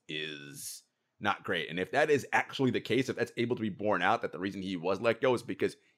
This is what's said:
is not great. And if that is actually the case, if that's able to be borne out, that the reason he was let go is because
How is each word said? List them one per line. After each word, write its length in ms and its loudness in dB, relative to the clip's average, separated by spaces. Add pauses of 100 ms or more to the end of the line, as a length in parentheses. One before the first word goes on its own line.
is 720 -8 (380)
not 240 0
great. 240 -2
And 100 -4
if 120 -2
that 180 4
is 240 4
actually 380 2
the 100 0
case, 260 0
if 80 -4
that's 220 -2
able 180 0
to 60 -6
be 80 0
borne 320 0
out, 200 4
that 120 -4
the 60 -10
reason 220 -4
he 140 -4
was 240 0
let 220 2
go 120 6
is 100 0
because 340 -2 (200)